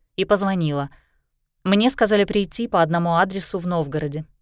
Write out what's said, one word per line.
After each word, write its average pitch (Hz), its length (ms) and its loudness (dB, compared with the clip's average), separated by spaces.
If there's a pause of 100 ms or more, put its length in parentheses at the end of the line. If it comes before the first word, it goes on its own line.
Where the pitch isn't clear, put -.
(160)
и 190 80 -2
позвонила. 185 680 0 (760)
Мне 208 240 4
сказали 208 340 2
прийти 208 460 -4
по 180 120 2
одному 170 340 0
адресу 190 440 0
в 175 80 -6
Новгороде. 151 580 -4 (160)